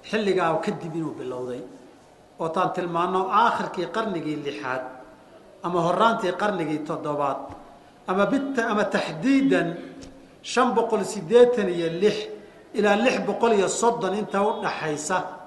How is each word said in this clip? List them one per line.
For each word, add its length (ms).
xilligaa 540
kadib 340
inuu 220
bilowday, 420
oo 100
taan 240
tilmaanno 480
aakhirkii 600
qarnigii 440
lixaad 460
ama 200
horraantii 500
qarnigii 540
toddobaad, 540
ama 180
bit-, 320
ama 140
taxdiidan 840
shan 320
boqol 300
siddeetan 640
iyo 220
lix 260
ilaa 220
lix 300
boqol 320
iyo 100
soddon 460
inta 280
u 200
dhaxaysa 540